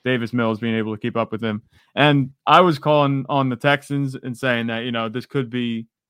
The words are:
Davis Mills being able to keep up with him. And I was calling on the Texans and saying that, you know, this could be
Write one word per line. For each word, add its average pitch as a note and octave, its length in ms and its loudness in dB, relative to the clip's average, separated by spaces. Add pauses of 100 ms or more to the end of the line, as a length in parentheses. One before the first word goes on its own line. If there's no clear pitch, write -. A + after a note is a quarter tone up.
Davis A#2+ 260 -2
Mills A2+ 280 0
being A2+ 160 -2
able A2 200 -2
to G#2 60 -12
keep A#2 160 -6
up A2+ 160 -2
with A2 100 -6
him. A2 200 -4 (320)
And C#3 360 4 (160)
I D#3 140 8
was E3+ 180 2
calling C#3+ 480 2
on C3+ 220 0
the A#2+ 80 -4
Texans C#3+ 580 -2
and B2 220 -10
saying A#2 300 -2
that, A#2 180 -6
you B2 60 -6
know, A2+ 180 -4
this A#2+ 160 -8
could C3 240 -6
be A#2 380 -6 (220)